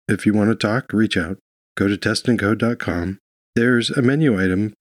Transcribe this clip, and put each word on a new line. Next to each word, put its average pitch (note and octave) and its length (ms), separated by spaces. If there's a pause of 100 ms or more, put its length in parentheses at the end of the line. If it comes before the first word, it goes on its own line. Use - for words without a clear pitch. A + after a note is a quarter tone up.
If - 180
you G#2 80
want G#2 160
to A2+ 60
talk, A2 360
reach G#2+ 240
out. F2+ 220 (400)
Go G2+ 100
to G2+ 100
test - 300
and A#2 120
code G#2 200
dot A#2 200
com. F2+ 400 (360)
There's A#2 340
a C#3+ 120
menu C3 400
item F#2+ 400